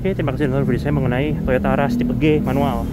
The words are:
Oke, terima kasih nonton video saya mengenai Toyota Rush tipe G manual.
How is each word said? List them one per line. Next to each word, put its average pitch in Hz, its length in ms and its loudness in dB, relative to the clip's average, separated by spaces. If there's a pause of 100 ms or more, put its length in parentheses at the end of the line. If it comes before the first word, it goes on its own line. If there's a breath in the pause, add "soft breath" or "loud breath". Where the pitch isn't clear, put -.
Oke, 190 80 0
terima 131 240 -2
kasih 135 160 0
nonton 139 160 0
video 120 160 0
saya 143 100 0
mengenai 135 460 0
Toyota 131 400 0
Rush 135 160 0
tipe 120 240 0
G 151 240 2
manual. 135 500 0